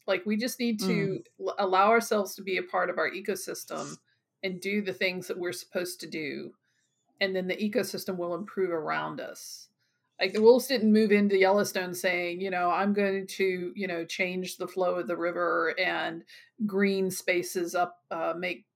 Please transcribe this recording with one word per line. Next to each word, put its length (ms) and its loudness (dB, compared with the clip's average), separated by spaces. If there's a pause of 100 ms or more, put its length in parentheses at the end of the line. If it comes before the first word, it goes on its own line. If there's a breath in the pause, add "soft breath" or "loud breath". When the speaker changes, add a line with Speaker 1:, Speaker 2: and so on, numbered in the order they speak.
Speaker 1:
Like, 220 0
we 100 2
just 220 -4
need 220 0
to 40 -2 (540)
Speaker 2:
Mm. 80 -6
Speaker 1:
l-, 100 -4
allow 320 4
ourselves 460 2
to 80 -14
be 140 -2
a 60 -2
part 280 -2
of 80 -4
our 100 0
ecosystem 880 -8 (460)
and 180 -6
do 220 -2
the 100 -4
things 360 -2
that 100 -6
we're 120 -4
supposed 500 -6
to 60 -12
do. 460 -8 (680)
And 140 0
then 120 -2
the 80 -2
ecosystem 600 -4
will 180 -4
improve 360 -4
around 500 -4
us. 480 -14 (500)
Like, 140 0
the 80 0
wolves 260 8
didn't 240 4
move 200 6
into 260 6
Yellowstone 560 4
saying, 480 -2
you 80 -2
know, 200 0
"I'm 240 2
going 340 0
to, 480 -2
you 120 -4
know, 180 -4
change 520 -4
the 100 -6
flow 280 0
of 120 -4
the 80 -2
river 640 0
and 440 -2 (420 loud breath)
green 460 2
spaces 640 -2
up, 360 -2
uh, 260 -2
make 280 -6 (100)